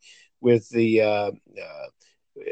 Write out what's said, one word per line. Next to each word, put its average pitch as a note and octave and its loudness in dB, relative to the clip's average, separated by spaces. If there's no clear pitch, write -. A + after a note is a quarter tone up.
with A#2+ 4
the, A2+ 2
uh, G#2 0
uh, D2+ -18